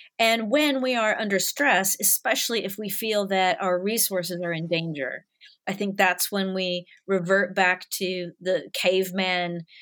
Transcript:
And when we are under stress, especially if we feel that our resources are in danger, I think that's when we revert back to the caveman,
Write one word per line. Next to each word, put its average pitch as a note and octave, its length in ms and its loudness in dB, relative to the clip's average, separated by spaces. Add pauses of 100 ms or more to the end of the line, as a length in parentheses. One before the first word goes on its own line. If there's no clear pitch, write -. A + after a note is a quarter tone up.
(180)
And A3+ 320 2
when C#4+ 320 2
we B3+ 140 0
are G#3+ 220 2
under G3 200 0
stress, G3 640 2
especially - 640 0
if G3 120 -6
we G#3+ 140 -6
feel G#3 380 -2
that F#3+ 340 2
our F3+ 180 2
resources F#3 640 -2
are E3+ 80 -2
in E3 140 -4
danger, E3 580 -4 (420)
I G3 80 -4
think G3 220 -4
that's F#3 360 2
when F#3+ 220 -2
we F3+ 320 -2 (200)
revert F#3+ 480 2
back F#3 360 2
to F3+ 500 -4
the F3+ 340 -2
caveman, F#3 920 0 (160)